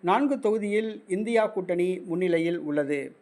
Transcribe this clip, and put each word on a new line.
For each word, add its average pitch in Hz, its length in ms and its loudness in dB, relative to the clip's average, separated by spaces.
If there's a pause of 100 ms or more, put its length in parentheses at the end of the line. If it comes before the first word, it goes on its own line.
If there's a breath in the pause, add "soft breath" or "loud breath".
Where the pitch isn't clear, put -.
நான்கு 247 360 2
தொகுதியில் 214 680 0
இந்தியா 214 400 2
கூட்டணி 180 580 -2
முன்னிலையில் 170 540 0
உள்ளது. 143 640 -4